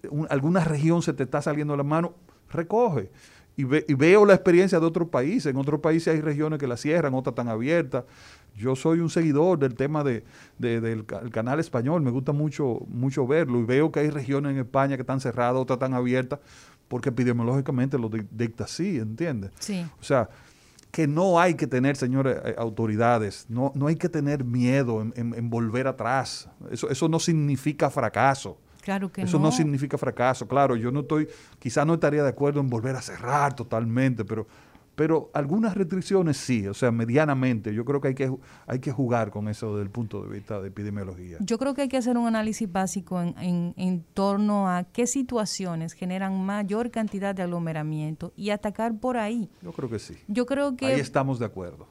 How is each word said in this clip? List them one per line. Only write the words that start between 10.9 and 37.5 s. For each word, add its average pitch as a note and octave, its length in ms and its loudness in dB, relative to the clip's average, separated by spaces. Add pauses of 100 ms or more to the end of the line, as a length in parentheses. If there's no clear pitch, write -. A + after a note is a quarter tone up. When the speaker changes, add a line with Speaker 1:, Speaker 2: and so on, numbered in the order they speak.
Speaker 1:
ca-, G2+ 140 -8
el A#2 120 -10
canal B2 280 -2
español. D#3 420 0
Me B2 100 2
gusta C3+ 220 -2
mucho, C#3+ 540 0
mucho C3 380 0
verlo. C3 340 2
Y A#2 40 2
veo C#3 280 4
que D3 100 0
hay D3+ 80 2
regiones C#3 440 -2
en C3+ 60 -2
España C3+ 380 0
que B2+ 40 -6
están C3 200 -2
cerradas, A#2+ 340 0
otras B2+ 220 0
están C3 160 -2
abiertas, B2+ 460 0 (480)
porque B2+ 220 -2
epidemiológicamente B2+ 880 2
lo A2+ 120 0
di-, G#2+ 200 -4
dicta A2 360 -4
así, E3+ 340 -4
¿entiendes? A2 600 -4
Speaker 2:
Sí. F3+ 260 -6 (140)
Speaker 1:
O - 40 -20
sea, B2+ 260 2 (600)
que D#3 180 0
no E3+ 320 4
hay F3 160 6
que C#3 120 -2
tener, C3 280 2
señores, C3 480 0
eh, A#2 140 -4
autoridades, A2 880 0
no, B2+ 280 -2
no C#3+ 120 0
hay D#3+ 80 2
que E3 140 -2
tener C#3+ 340 -2
miedo B2 580 2
en, A2+ 140 -4
en, A#2 180 -4
en A#2 160 -4
volver A#2 380 0
atrás. B2 640 -4 (200)
Eso, - 200 -4
eso D3 180 0
no D#3+ 120 2
significa D3 680 0
fracaso. B2 680 0 (240)
Speaker 2:
Claro G3 280 -4
que G3 120 -8
Speaker 1:
Eso F3+ 160 2
no D3 80 4
Speaker 2:
no. D#3 60 6
Speaker 1:
significa C#3+ 460 0
fracaso. B2 500 0
Claro, C3+ 280 4
yo A#2 160 -2
no C#3+ 100 -2
estoy, D3+ 280 -2 (300)
quizás D3 260 0
no E3 80 4
estaría D3+ 300 2
de C3+ 60 2
acuerdo C#3+ 300 0
en C#3 80 0
volver B2 280 -2
a A#2+ 80 -8
cerrar C3+ 520 -2
totalmente, A#2 680 0
pero, A2 220 -6 (480)
pero D#3 400 2
algunas F3+ 400 0
restricciones F#3 640 2
sí, A2 280 0
o G2 80 -4
sea, B2 180 2
medianamente. A#2+ 840 2